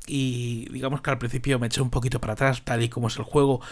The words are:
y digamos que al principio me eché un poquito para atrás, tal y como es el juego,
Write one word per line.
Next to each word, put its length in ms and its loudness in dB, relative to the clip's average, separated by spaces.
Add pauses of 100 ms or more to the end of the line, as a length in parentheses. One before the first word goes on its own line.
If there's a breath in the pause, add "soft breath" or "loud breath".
y 640 -2
digamos 320 -4
que 80 0
al 80 2
principio 400 0
me 80 0
eché 160 0
un 80 0
poquito 300 0
para 140 -2
atrás, 280 2
tal 220 0
y 40 2
como 200 -2
es 100 -4
el 60 -4
juego, 360 4 (120 loud breath)